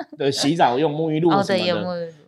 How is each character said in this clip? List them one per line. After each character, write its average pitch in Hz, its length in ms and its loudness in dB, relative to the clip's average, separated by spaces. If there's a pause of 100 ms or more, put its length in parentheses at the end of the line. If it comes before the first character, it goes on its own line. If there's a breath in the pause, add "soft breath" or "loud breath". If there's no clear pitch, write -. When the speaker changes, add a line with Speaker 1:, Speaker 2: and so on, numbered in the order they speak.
(180)
Speaker 1:
的 139 140 0
洗 143 240 0
澡 135 220 2
用 147 160 0
沐 160 160 -2
浴 156 100 -2
露 175 120 4
什 190 60 4
么 196 60 2
的。 196 100 -2
Speaker 2:
哦， 190 40 2
对， 180 80 0
有 175 120 0
沐 175 200 -6
浴 170 80 -8
露。 165 80 -16 (140)